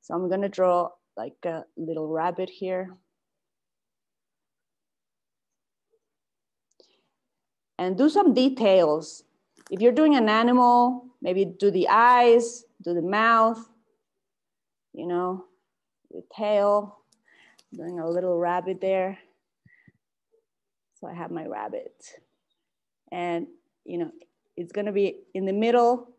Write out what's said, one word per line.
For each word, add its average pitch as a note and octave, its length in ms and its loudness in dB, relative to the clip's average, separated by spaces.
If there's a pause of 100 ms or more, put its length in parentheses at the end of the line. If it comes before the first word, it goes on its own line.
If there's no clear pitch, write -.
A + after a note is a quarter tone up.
So - 120 -14
I'm F3+ 160 -4
gonna G3 200 -4
draw, F3+ 400 0 (260)
like, A#2 300 -14
a E3 200 -8 (100)
little D#3+ 320 -8
rabbit F3 420 -6
here. F#3 460 -10 (4000)
And F#3 200 -4
do C#4+ 120 4
some F4+ 240 4
details. F#3+ 920 2 (480)
If F#3+ 100 -4
you're A#3+ 120 6
doing D4+ 220 4
an A3+ 120 2
animal, A#3+ 760 4 (160)
maybe F#3 240 0
do F#3 260 0
the F3+ 180 0
eyes, A#3+ 760 4 (180)
do F3 100 -4
the E3+ 80 -2
mouth, A3 680 0 (1200)
you E3+ 140 -12
know, F3+ 380 -6 (680)
the - 120 -16 (120)
tail, G#3 640 0 (760)
doing E3+ 260 -12
a E3 100 -6
little F3+ 280 -2
rabbit F3+ 440 -4
there. F#3+ 360 -2 (1800)
So F3 120 -18
I - 60 -16
have E3+ 180 -12
my D#3+ 140 -10
rabbit. - 720 -12 (920)
And, F3 360 -6 (380)
you F3 120 -10
know, E3+ 140 -6 (460)
it's E3+ 160 -14
gonna G#3 180 -6
be G3 300 -2 (120)
in F#3+ 120 -6
the F#3+ 80 -2
middle. A#3+ 640 2